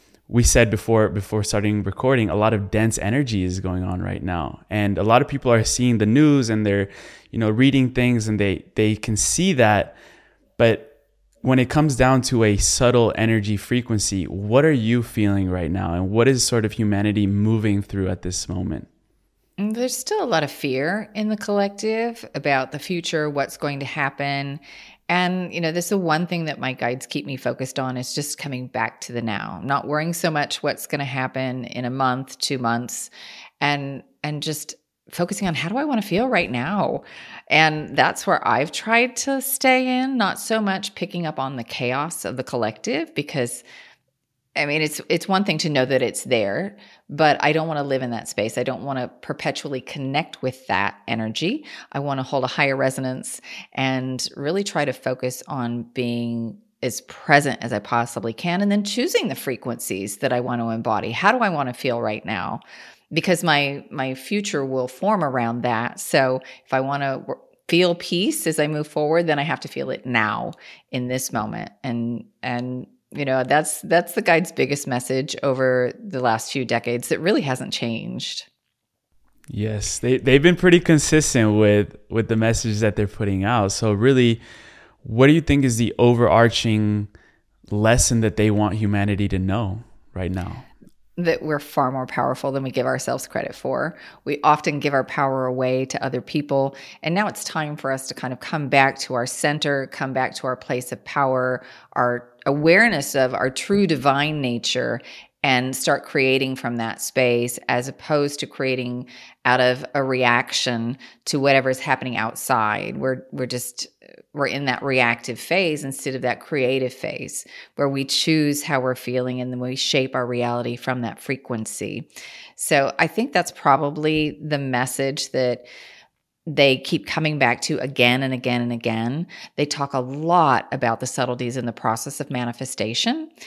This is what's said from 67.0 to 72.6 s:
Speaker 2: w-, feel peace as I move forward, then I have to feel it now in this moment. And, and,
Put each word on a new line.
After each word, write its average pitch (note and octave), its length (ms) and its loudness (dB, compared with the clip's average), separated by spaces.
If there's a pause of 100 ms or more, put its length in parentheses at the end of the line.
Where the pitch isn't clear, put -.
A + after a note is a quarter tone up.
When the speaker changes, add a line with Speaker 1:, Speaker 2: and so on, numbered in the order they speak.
Speaker 2:
w-, - 200 -10 (280)
feel F3 280 4
peace F3+ 520 -2
as D#3 100 0
I D3+ 100 2
move D3+ 200 -4
forward, D#3+ 400 2
then D3 100 2
I C#3 60 0
have D3 180 -2
to D3+ 60 -12
feel C3+ 220 -6
it - 160 -8
now A2+ 480 0 (380)
in B2 180 -4
this B2+ 240 -4
moment. A2 380 -6 (120)
And, A#2 400 -4 (180)
and, B2+ 460 -6 (260)